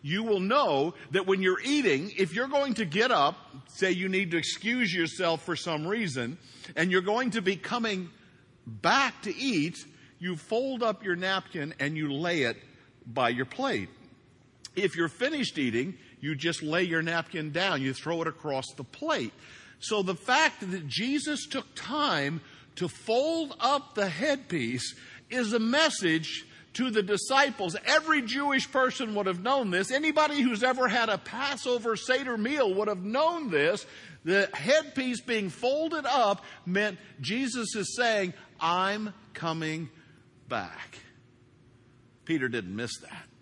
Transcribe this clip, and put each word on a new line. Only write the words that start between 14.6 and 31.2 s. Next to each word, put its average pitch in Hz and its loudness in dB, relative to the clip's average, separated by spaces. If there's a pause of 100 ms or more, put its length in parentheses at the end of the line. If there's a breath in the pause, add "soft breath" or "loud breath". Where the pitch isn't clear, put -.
If 185 0
you're 165 0
finished 269 -2
eating, 131 0 (220 loud breath)
you 151 -4
just 156 -2
lay 160 0
your 165 0
napkin 160 -4
down. 165 0
You 135 0
throw 165 -4
it 160 -2
across 139 -4 (100)
the 139 -10
plate. 262 -4 (480 loud breath)
So 214 0
the 185 0
fact 247 0
that 180 -6
Jesus 262 -4
took 269 -8
time 170 0 (360 loud breath)
to 180 -2
fold 285 0
up 277 0
the 202 0
headpiece 165 -2 (360 loud breath)
is 233 0
a 240 4
message 220 2 (300 loud breath)
to 254 -2
the 214 2
disciples. 208 2 (100)
Every 311 4
Jewish 269 0
person 254 0
would 202 0
have 180 0
known 247 2
this. 185 2
Anybody 302 2
who's 233 2
ever 254 4
had 226 2
a 196 0
Passover 247 -2